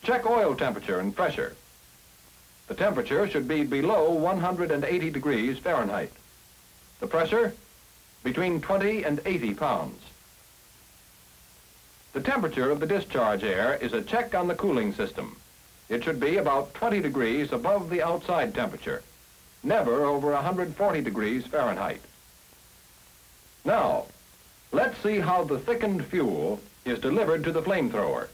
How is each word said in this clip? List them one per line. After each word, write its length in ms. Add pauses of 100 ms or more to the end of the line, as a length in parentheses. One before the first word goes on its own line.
Check 240
oil 280
temperature 460
and 160
pressure. 400 (1080)
The 100
temperature 520
should 200
be 160
below 480
one 260
hundred 320
and 140
eighty 260
degrees 480
Fahrenheit. 540 (880)
The 60
pressure, 480 (680)
between 380
twenty 440
and 200
eighty 300
pounds. 460 (2000)
The 80
temperature 500
of 100
the 60
discharge 580
air 360
is 120
a 100
check 320
on 140
the 80
cooling 360
system. 440 (520)
It 160
should 160
be 160
about 380
twenty 260
degrees 500
above 400
the 120
outside 520
temperature, 480 (640)
never 400
over 280
a 100
hundred 340
forty 240
degrees 460
Fahrenheit. 540 (1600)
Now, 400 (680)
let's 320
see 160
how 240
the 160
thickened 480
fuel 540 (240)
is 160
delivered 420
to 80
the 120
flamethrower. 720